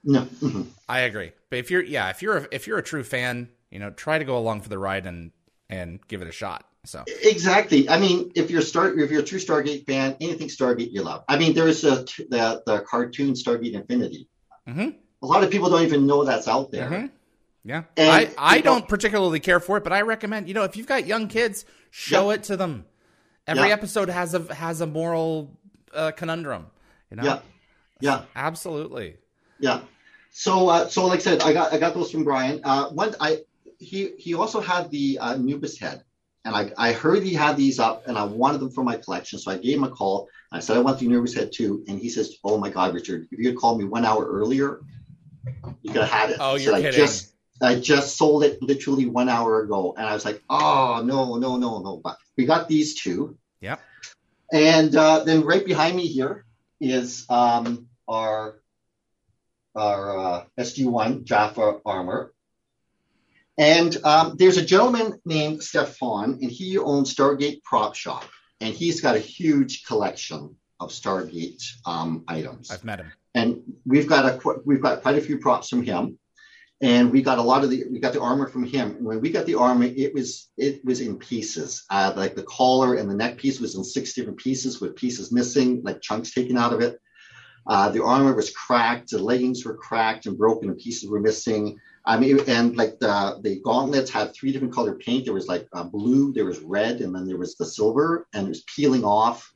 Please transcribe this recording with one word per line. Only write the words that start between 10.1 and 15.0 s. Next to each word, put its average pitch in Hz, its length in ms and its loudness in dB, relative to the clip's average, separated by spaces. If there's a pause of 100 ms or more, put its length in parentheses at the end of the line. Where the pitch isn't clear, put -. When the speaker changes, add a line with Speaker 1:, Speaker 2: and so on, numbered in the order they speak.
Speaker 1:
anything 160 260 -6
Stargate 120 460 -2
you 95 100 -4
love. - 240 -10
I 143 100 2
mean, 156 160 4
there 165 140 4
is 160 160 2
a 131 220 4
t-, - 240 -14
the, 113 360 0
the 107 140 0
cartoon 123 540 -2
Stargate 117 400 -2
Infinity. - 560 -4 (380)
Speaker 2:
Mm-hmm. 175 220 -4 (320)